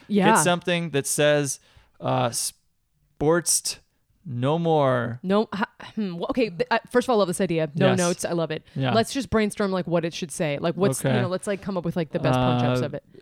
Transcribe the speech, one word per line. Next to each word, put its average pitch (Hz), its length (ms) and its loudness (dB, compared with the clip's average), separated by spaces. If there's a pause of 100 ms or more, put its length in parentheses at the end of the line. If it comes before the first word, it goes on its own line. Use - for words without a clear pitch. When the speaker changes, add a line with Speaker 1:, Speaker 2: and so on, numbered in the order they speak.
Speaker 1:
Yeah. 202 200 4
Speaker 2:
Get 220 160 8
something 175 480 0
that 139 160 -2
says, 147 520 2 (400)
uh, 127 300 0 (920)
"Sportsed - 600 0 (460)
no 135 340 -2
more." 135 640 2
Speaker 1:
No, 202 280 0
ha-, 202 140 -4 (300)
hmm, 185 240 -4
wh-, - 100 -4
okay, 254 200 0
th-, 175 200 -4
uh, 226 80 2 (140)
first 240 140 2
of - 40 -2
all, 233 80 4
I - 20 4
love 190 80 4
this 180 140 -4
idea. 160 340 0
No - 140 4
Speaker 2:
Yes. 185 80 4
Speaker 1:
notes. 175 280 0
I - 80 -6
love 165 180 -2
it. 156 120 -6 (120)
Speaker 2:
Yeah. 131 180 0
Speaker 1:
Let's 226 200 2
just 254 180 -4
brainstorm, 208 400 0
like, 180 160 -2
what 165 180 0
it 170 80 -6
should 165 180 -8
say. 147 300 -2
Like, 165 140 0
what's, 135 280 0
Speaker 2:
Okay. 135 120 2
Speaker 1:
you 123 80 2
know, - 40 -2
let's, 180 200 -4
like, 196 140 -4
come 196 160 -6
up 165 60 -4
with, 170 120 -4
like, 160 160 -4
the - 80 -4
best 131 180 2
punch-ups 123 440 2
Speaker 2:
Uh, - 40 -2
Speaker 1:
of 143 80 -8
it. - 100 -12 (180)